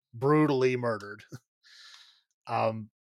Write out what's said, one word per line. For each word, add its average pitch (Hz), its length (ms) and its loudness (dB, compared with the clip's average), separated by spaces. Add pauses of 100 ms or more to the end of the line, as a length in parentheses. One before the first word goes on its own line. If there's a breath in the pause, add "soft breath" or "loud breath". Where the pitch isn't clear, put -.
(140)
brutally 135 640 2
murdered. 107 560 -6
<laughs> - 20 -14 (1120 soft breath)
Um, 113 440 -4 (160)